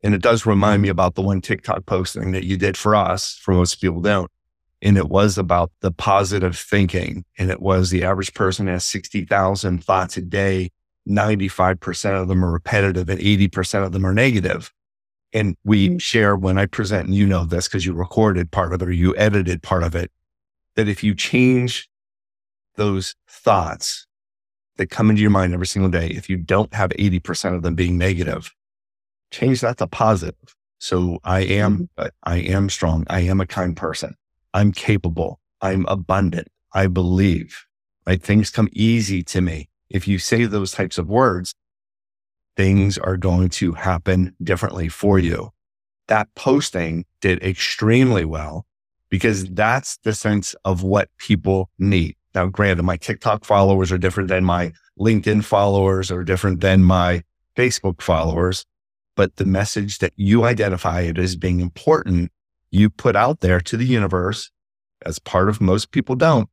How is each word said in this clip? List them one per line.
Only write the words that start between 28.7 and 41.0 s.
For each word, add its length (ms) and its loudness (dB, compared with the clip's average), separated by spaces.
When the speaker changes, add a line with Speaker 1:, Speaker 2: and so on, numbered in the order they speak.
Speaker 1:
change 280 0
that 180 -4
to 100 -4
positive. 680 -2
So 460 -2
I 160 0
am, 480 0
Speaker 2:
Mm-hmm. 100 -6
Speaker 1:
I 140 -2
am 340 0
strong. 400 -2
I 120 0
am 180 0
a 60 -2
kind 300 -4
person. 380 -8
I'm 180 4
capable. 680 -4
I'm 280 0
abundant. 600 -2
I 140 2
believe, 800 0
right? 160 0
Things 280 2
come 220 0
easy 520 0
to 180 -2
me. 260 -4
If 180 -4
you 100 2
say 280 2
those 260 -4
types 240 -6
of 120 -4